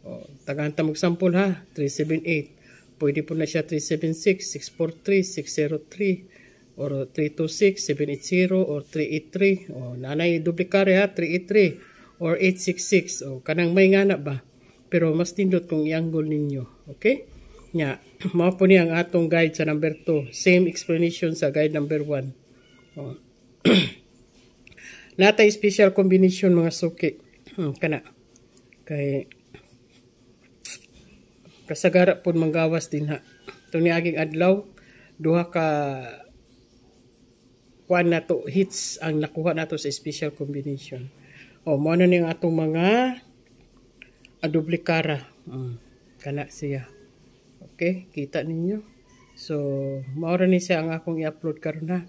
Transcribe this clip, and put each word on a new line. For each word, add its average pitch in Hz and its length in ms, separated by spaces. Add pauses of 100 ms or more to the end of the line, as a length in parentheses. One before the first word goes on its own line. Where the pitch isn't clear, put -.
O, 120 160 (240)
tagahan 147 240
ta 156 160
mag 156 80
sample, 175 400
ha. 190 400
Three 143 160
seven 156 320
eight. 160 320 (400)
Pwede 147 320
po 160 80
na 160 80
siya 151 240
three 151 160
seven 160 320
six, 190 400
six - 160
four 165 240
three, 196 320
six 170 240
zero 151 320
three, 185 480 (480)
or 139 320
three 151 240
two 160 160
six, 196 400
seven 143 160
eight 143 160
zero, 185 400
or 147 240
three 151 240
eight - 240
three. 190 400
O, 123 240
nanay, 156 400
duplikare, 180 560
ha, 196 160
three 170 240
eight 180 160
three, 202 320 (400)
or 165 160
eight 190 240
six 185 240
six. 175 400
O, 131 160
kanang 170 320
may 190 160
ngana 196 240
ba? 143 320 (400)
Pero 165 240
mas 175 240
nindot 185 320
kung 156 160
ianggol 160 480
ninyo. 143 640
Okay? 269 320 (480)
Nya, 147 240 (160)
<clears throat> 180 240
mao 175 160
po 185 160
ni 190 80
ang 165 160
atong 170 320
guide 165 320
sa 156 80
number 156 400
two. 147 240
Same 180 400
explanation 170 640
sa 160 160
guide 151 240
number 147 320
one. 135 240 (640)
O. 139 240 (480)
<clears throat> 185 360 (1120)
Natay 214 360
special 202 440
combination, 185 600
mga 165 200
suki. 170 480 (320)
Hmm, 156 240
kana. 151 240 (800)
Kay, 143 480 (2500)
kasagara 180 480
po 175 160
manggawas 160 560
din, 151 200
ha. 151 120 (480)
Ito 165 80
ni 165 160
aging 170 240
adlaw, 170 480 (480)
duha 170 400
ka 165 120 (2250)
kuan 175 240
na 165 160
to, 160 240
hits - 480
ang 151 240
nakuha 160 320
na 160 160
to 156 80
sa - 120
special 147 440
combination. 139 760 (520)
O, 147 160
mao 156 160
na 180 160
ni 180 80
ang 170 80
atong 165 280
mga 185 640 (1200)
adublikara. 156 880 (160)
Mm, 123 320 (400)
kana 143 320
siya. 139 400 (840)
Okay, 180 360
kita 143 320
ninyo. 170 400 (560)
So, - 160 (640)
mao 165 160
ra 185 160
ni 180 80
siya 175 240
ang 160 80
akong 160 320
i-upload 156 400
karon, 160 320
ha. 180 140